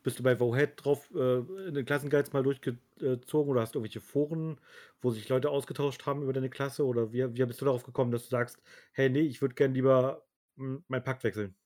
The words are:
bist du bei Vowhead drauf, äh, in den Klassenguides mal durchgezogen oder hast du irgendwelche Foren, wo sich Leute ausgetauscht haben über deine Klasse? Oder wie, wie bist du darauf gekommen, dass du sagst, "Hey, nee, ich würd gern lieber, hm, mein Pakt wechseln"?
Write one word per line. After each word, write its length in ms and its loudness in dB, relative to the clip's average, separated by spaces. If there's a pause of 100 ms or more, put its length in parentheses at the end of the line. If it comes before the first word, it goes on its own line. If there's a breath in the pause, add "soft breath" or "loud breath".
bist 160 -4
du 40 -8
bei 160 4
Vowhead 380 2
drauf, 380 -2
äh, 240 2 (300)
in 60 -8
den 120 -4
Klassenguides 480 0
mal 80 2
durchgezogen 1080 -2
oder 120 4
hast 120 -4
du 40 -2
irgendwelche 240 -8
Foren, 580 -2 (400 loud breath)
wo 100 2
sich 200 -4
Leute 180 2
ausgetauscht 560 -4
haben 180 -4
über 120 -2
deine 160 -2
Klasse? 340 -2
Oder 260 0
wie, 140 0 (100)
wie 120 2
bist 160 -6
du 20 -2
darauf 200 2
gekommen, 280 -2
dass 120 -2
du 40 -20
sagst, 340 -2 (300 soft breath)
"Hey, 160 2
nee, 140 2
ich 180 -2
würd 160 -2
gern 160 4
lieber, 540 4 (320)
hm, 300 -8
mein 140 -2
Pakt 220 -6
wechseln"? 300 -2 (120)